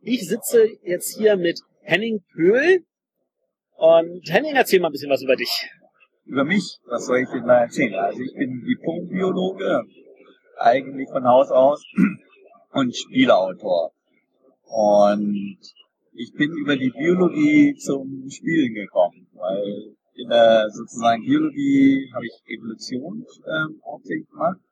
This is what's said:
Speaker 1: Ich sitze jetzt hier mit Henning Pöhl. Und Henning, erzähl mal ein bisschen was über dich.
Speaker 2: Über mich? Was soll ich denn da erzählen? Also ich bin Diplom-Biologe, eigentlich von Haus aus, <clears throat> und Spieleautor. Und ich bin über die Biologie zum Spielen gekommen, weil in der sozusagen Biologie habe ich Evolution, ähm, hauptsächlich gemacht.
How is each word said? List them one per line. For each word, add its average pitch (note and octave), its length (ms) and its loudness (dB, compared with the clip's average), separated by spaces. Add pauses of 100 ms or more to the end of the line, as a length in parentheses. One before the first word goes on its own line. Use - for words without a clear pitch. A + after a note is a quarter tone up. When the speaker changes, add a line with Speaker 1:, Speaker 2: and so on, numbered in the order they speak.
Speaker 1:
Ich A3+ 280 -6
sitze A3+ 400 2 (140)
jetzt F3 340 -8
hier G#3+ 200 2
mit E3+ 240 -4 (220)
Henning G#3+ 400 -2 (120)
Pöhl. C#4+ 500 2 (920)
Und E3 540 4
Henning, C#4+ 240 0
erzähl G#3 260 4
mal E3+ 80 -2
ein D3+ 40 -6
bisschen C#3+ 180 -8
was C3 120 0
über C3 140 2
dich. - 340 -6 (560)
Speaker 2:
Über C3+ 180 -2
mich? F#3+ 420 -4
Was A#2 200 -6
soll B2+ 140 0
ich B2+ 100 -6
denn A#2 160 -8
da B2 160 6
erzählen? A#2+ 320 -2
Also G2 260 -4
ich C3 140 -10
bin C#3 320 -6
Diplom-Biologe, F#3 1200 -4 (720)
eigentlich C3+ 520 0
von C3+ 160 -6
Haus C3 240 4
aus, C#3 320 2 (460)
<clears throat> - 440 -20
und B2+ 220 -4
Spieleautor. F#2+ 1000 0 (720)
Und G#2 920 2 (540)
ich - 220 -14
bin - 180 -2
über C#3+ 240 -4
die B2+ 140 -2
Biologie D3+ 840 2
zum C3+ 520 -8
Spielen D#3 460 -2
gekommen, F#2 580 -2
weil G2+ 640 -8 (200)
in A#2 140 -16
der A2+ 420 4
sozusagen A2+ 540 -4
Biologie C#3 880 2
habe A#2+ 120 -8
ich - 160 -16 (160)
Evolution, C3 680 -12 (220)
ähm, D#3 400 -8
hauptsächlich E3 420 -12
gemacht. F3 300 -4 (120)